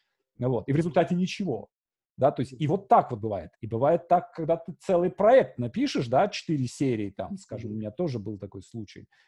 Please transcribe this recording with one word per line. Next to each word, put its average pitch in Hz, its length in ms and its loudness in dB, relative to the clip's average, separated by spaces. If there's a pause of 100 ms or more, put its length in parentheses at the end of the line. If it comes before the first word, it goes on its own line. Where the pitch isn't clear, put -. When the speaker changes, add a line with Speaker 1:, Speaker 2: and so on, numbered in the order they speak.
(380)
Speaker 1:
Вот. 123 300 -2
И 143 60 0
в - 20 2
результате 170 400 2
ничего. 180 540 -4 (480)
Да, 127 140 4
то 139 100 -2
есть 127 160 -8
и 151 100 -2
вот 196 200 -2
так - 240 6
вот 107 80 -6
бывает. 101 320 -6 (100)
И 117 60 -8
бывает 143 400 0
так, 175 260 2
когда 160 240 -2
ты - 220 -14
целый 180 300 2
проект 214 480 4
напишешь, 139 500 -2
да, 147 200 4
четыре 147 400 -4
серии, 110 420 -2
там, 98 280 -10
скажем, 110 320 -12
Speaker 2:
Мгм. 107 40 -8
Speaker 1:
у - 20 -8
меня 107 160 -8
тоже 143 280 -6
был 101 180 -10
такой 98 240 -14
случай. 104 460 -16 (200)